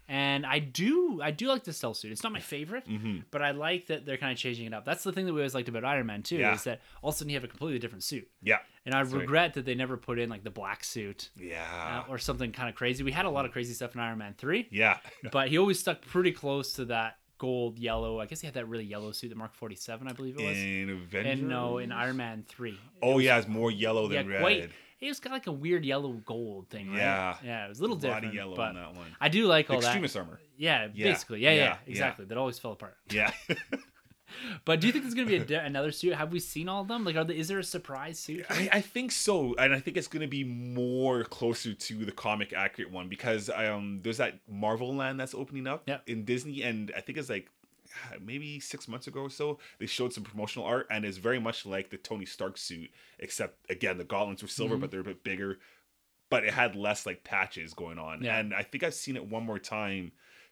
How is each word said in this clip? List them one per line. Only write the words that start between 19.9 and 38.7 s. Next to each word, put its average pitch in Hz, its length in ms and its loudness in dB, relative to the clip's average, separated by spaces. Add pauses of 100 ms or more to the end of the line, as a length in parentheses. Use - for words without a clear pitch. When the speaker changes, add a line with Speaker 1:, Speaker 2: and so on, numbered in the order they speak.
Speaker 1:
I 127 40 -6
believe 131 260 -8
it 113 60 0
was. 101 140 2
Speaker 2:
In 98 320 0
Avenger? 95 400 -2
Speaker 1:
And 135 180 0
no, 123 300 0
in 123 140 -4
Iron 123 240 0
Man 113 320 -6
three. 117 240 -8
It 98 60 -12 (240)
Speaker 2:
Oh, 131 140 8
Speaker 1:
was 131 80 8
Speaker 2:
yeah, 123 140 10
it's 104 100 2
more 113 220 4
yellow 110 380 4
than 98 180 2
Speaker 1:
yeah, 98 60 -4
Speaker 2:
red. 95 80 2
Speaker 1:
quite, 131 300 4 (300)
it 269 80 -4
was 285 120 -4
kinda 262 160 -8
like - 120 -6
a 165 40 -2
weird 160 320 2
yellow 135 280 0
gold 110 580 -6
thing, 101 200 -8
right? 98 80 -2
Speaker 2:
Yeah. 95 460 4
Speaker 1:
Yeah, 117 220 -4
it - 20 -8
was 104 100 -12
a 147 40 -4
little 220 140 0
Speaker 2:
A - 20 -2
lot 143 60 -4
of 127 180 2
Speaker 1:
different, 107 120 -4
Speaker 2:
yellow 98 220 -6
Speaker 1:
but 110 140 0
Speaker 2:
in 95 60 -8
that 87 180 -12
one. 85 260 -14
Speaker 1:
I 147 80 6
do 208 180 6
like 160 240 8
all 131 100 4
that. 120 60 4
Speaker 2:
Extremist 147 300 2
armor. 82 240 -6 (160)
Speaker 1:
Yeah, 139 380 4
Speaker 2:
Yeah. 104 180 4
Speaker 1:
basically. 107 280 -2
Yeah, 139 100 8
yeah, 160 60 10
Speaker 2:
Yeah, 143 80 8
yeah. 98 120 4 (100)
Speaker 1:
exactly. 123 400 0
That 113 120 -4
always 131 200 -2
fell 113 140 -8
apart. 101 240 -14 (140)
Speaker 2:
Yeah. 104 200 4 (180)
<laughs> 175 40 4 (1120)
Speaker 1:
But 160 160 4
do 180 60 6
you 240 80 6
think 277 100 0
there's 247 100 -6
gonna 247 140 0
be 196 80 4
a 117 80 2
di-, 143 120 -2
another 147 360 0
suit? 175 220 0
Have 156 180 -2
we 175 80 0
seen 156 260 -4
all 190 140 -2
of 196 80 -6
them? 233 160 -2
Like, 165 120 0
are 160 80 4
there, 160 120 -2
is 160 120 -2
there 196 100 0
a 180 60 -2
surprise 156 540 -6
suit? - 300 -8
Speaker 2:
I, 175 240 2